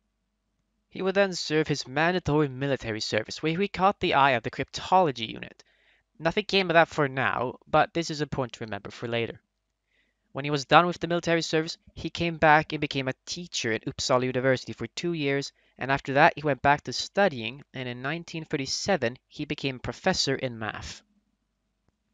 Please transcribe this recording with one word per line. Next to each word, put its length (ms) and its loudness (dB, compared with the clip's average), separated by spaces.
He 120 -10
would 140 0
then 180 4
serve 360 0
his 180 -2
mandatory 600 2
military 500 -2
service, 420 -4
where 160 -2
he 120 -2
caught 320 0
the 140 0
eye 160 6
of 120 0
the 80 -6
cryptology 800 0
unit. 340 -14
Nothing 240 0
came 260 0
of 40 2
that 160 6
for 180 0
now, 480 -2
but 280 2
this 160 -4
is 120 -6
important 320 -4
to 120 -10
remember 260 -10
for 160 -10
later. 320 -4
When 100 -8
he 80 -2
was 140 0
done 200 8
with 140 -4
the 80 -4
military 340 0
service, 360 -2
he 160 -8
came 260 -4
back 380 6
and 80 -4
became 260 -4
a 60 -2
teacher 460 -6
at 140 -2
Uppsala 400 0
University 480 0
for 140 -8
two 260 -4
years, 400 -2
and 120 -6
after 260 -2
that 200 8
he 80 -12
went 180 0
back 220 4
to 100 -8
studying, 680 -2
and 140 -8
in 140 -10
nineteen 420 -8
thirty-seven 720 -2
he 160 -8
became 340 -6
professor 560 -2
in 240 -6
math. 420 -10